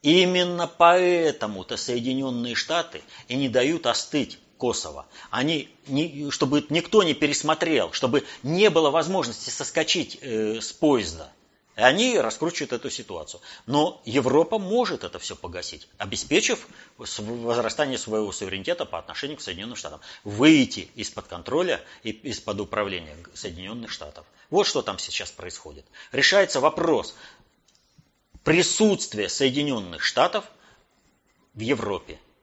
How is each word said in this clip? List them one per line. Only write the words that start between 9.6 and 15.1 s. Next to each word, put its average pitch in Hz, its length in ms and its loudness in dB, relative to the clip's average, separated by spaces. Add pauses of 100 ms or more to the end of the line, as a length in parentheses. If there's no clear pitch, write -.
э, 110 380 -2
с - 140 -10
поезда. 101 580 2 (460)
И 107 40 2
они 190 380 6
раскручивают 139 540 -2
эту 123 160 -6
ситуацию. 87 500 -12 (280)
Но 147 360 2
Европа 139 560 2
может 196 460 -2
это 90 120 -10